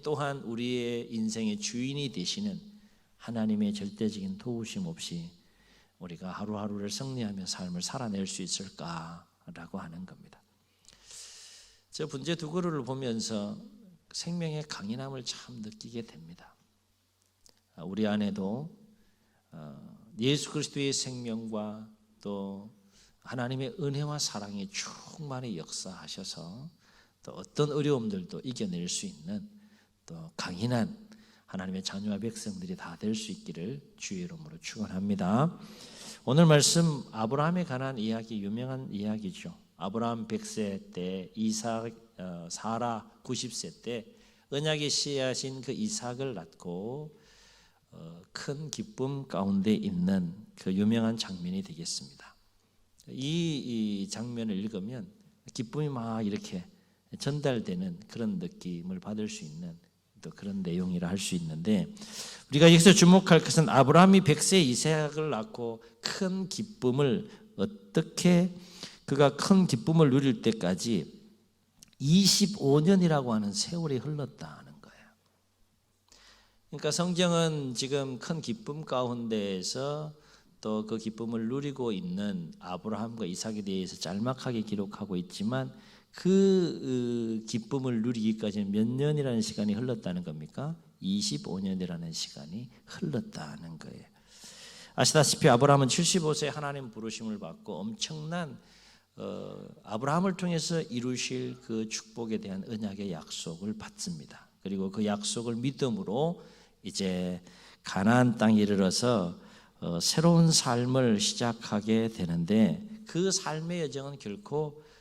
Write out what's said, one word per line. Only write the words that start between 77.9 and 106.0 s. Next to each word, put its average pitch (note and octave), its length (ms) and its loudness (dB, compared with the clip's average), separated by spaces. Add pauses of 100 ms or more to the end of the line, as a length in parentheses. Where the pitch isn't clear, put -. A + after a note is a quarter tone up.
큰 E3 220 -6
기쁨 D3 440 -6
가운데에서 B2 1300 -2 (480)
또 G#2+ 240 -2
그 A2 140 -4
기쁨을 A2+ 480 -4
누리고 C3+ 440 -2
있는 F2+ 680 -4
아브라함과 G#2+ 640 -6
이삭에 G#2 380 -6
대해서 F#2+ 320 -4
짤막하게 A#2 680 -4
기록하고 G2+ 540 -6
있지만, A#2+ 580 -4 (400)
그, C3 1300 2
어, A2 60 -16
기쁨을 B2 540 -2
누리기까지는 G#2+ 720 0
몇 G#2+ 160 4
년이라는 C3+ 540 2
시간이 G#2 320 0
흘렀다는 G#2+ 500 -2
겁니까? E2+ 520 -8 (240)
이십오 G2+ 600 -2
년이라는 F2+ 520 -4
시간이 E2+ 580 -10 (160)
흘렀다는 E2 920 -8
거예요. - 260 -16 (880)
아시다시피 - 540 6
아브라함은 C#3 380 8
칠십오 E3 460 2
세 D3 160 -2
하나님 C#3+ 420 -8
부르심을 A2 480 -8
받고 F2+ 360 -12
엄청난, D#3 840 -6 (560)
어, G2 500 -10 (180)
아브라함을 D3 520 0
통해서 E3+ 460 -2
이루실 B2+ 800 -4
그 A2 260 -4
축복에 A2 520 -6
대한 F#2+ 280 -6
언약의 G#2 460 -6
약속을 E2+ 640 -8
받습니다. - 720 -12 (140)
그리고 F#2+ 280 -4
그 G#2+ 140 -2
약속을 A2+ 500 -2
믿음으로 B2+ 880 -2 (400)